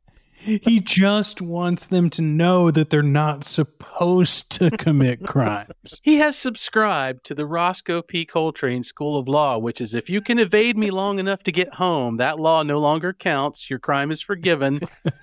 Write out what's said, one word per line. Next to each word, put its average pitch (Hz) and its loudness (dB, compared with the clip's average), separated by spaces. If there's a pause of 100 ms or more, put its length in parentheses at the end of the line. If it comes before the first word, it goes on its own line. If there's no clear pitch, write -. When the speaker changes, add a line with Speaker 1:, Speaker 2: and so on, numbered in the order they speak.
(440)
Speaker 1:
He 220 2
just 196 2
wants 175 -4
them 175 2
to - -4
know 170 4
that 151 2
they're 147 4
not 143 0
supposed - 0
to 170 2
commit 139 0
<laughs> 202 -10
crimes. 107 -4
Speaker 2:
He 302 4
has 294 4
subscribed 190 -2
to 147 -10
the 147 -4
Roscoe 170 -2
P. 170 -6
Coltrane 147 -2
School 147 -6
of 127 -6
Law, 135 0
which 113 -6
is, 113 -6
if 117 -6
you 190 -2
can 240 0
evade 214 2
me 214 0
long 196 -2
enough 190 -4
to 185 -2
get 180 -4
home, 139 -2
that 147 0
law 160 2
no 147 -2
longer 156 0
counts. 143 -4
Your 131 -6
crime 143 -2
is 156 -6
forgiven. 160 0
Speaker 1:
<laughs> - -10 (340)